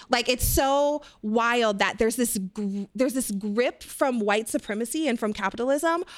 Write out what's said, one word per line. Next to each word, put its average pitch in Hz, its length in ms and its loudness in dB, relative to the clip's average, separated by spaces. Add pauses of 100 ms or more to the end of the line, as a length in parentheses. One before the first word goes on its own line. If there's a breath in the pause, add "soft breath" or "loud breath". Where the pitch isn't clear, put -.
(100)
Like, 240 180 2
it's 247 180 0
so 285 560 2 (200 loud breath)
wild 226 560 2
that 202 200 0
there's 226 180 2
this 240 200 0
gr-, 202 460 -6 (140)
there's 247 180 0
this 254 160 -2
grip 208 540 -2
from 262 340 -2
white 214 300 0
supremacy 240 580 -4
and 240 120 2
from 214 140 -2
capitalism 277 720 0 (140 loud breath)